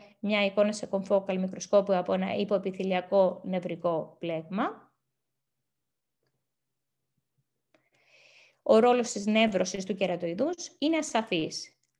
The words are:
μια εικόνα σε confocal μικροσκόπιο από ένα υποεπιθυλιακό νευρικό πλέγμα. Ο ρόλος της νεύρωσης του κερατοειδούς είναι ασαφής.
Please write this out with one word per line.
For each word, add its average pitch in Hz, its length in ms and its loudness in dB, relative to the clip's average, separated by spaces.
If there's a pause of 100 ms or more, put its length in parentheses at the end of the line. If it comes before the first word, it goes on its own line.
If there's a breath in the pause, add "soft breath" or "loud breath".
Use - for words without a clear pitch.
(200 loud breath)
μια 208 240 0
εικόνα 208 280 2
σε - 180 -10
confocal 196 480 0
μικροσκόπιο 190 600 0
από 180 140 -2
ένα 185 220 -2
υποεπιθυλιακό 190 1120 0
νευρικό 170 720 -4
πλέγμα. 175 760 -6 (3750 soft breath)
Ο 220 160 6
ρόλος 247 340 4
της 202 140 -8
νεύρωσης 208 580 2
του 208 100 -4
κερατοειδούς 185 840 -4
είναι 320 180 0
ασαφής. 220 760 -4 (300)